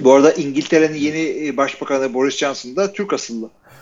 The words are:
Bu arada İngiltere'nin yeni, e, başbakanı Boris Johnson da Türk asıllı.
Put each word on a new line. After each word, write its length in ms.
Bu 120
arada 180
İngiltere'nin 680
yeni, 500
e, 100
başbakanı 560
Boris 240
Johnson 380
da 180
Türk 200
asıllı. 360